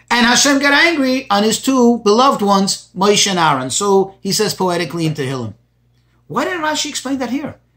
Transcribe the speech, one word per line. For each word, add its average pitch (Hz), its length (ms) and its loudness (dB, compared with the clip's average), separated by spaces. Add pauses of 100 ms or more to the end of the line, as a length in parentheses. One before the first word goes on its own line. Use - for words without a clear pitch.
(100)
and 233 140 2
Hashem 254 340 2
got 277 140 2
angry 285 560 0
on 202 140 2
his 220 180 0
two 240 380 2
beloved 233 420 2
ones, 196 560 0
Moshe 202 320 2
and 190 100 -2
Aaron. 143 300 0
So 196 540 0
he 190 100 -4
says 208 220 -2
poetically 175 500 -4
in 156 80 0
Tehillim. 131 400 -6 (760)
Why 226 160 -2
didn't 359 180 -6
Rashi 302 260 -4
explain 269 300 -6
that 254 100 -6
here? 277 280 -8 (200)